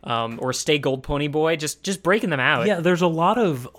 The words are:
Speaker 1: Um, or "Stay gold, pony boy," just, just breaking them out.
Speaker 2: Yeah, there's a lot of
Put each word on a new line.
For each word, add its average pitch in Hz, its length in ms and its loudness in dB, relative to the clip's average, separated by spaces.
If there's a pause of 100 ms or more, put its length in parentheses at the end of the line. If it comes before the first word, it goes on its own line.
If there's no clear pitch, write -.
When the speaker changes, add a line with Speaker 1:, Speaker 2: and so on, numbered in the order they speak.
Speaker 1:
Um, 117 380 -4
or 127 120 -2
"Stay - 240 0
gold, 131 260 -2
pony 147 240 -2
boy," 156 280 0
just, 151 280 -8
just 190 200 -6
breaking 202 260 2
them 147 100 0
out. 127 280 2
Speaker 2:
Yeah, 190 140 2
there's 170 200 2
a 180 60 4
lot 170 300 2
of 147 300 0 (120)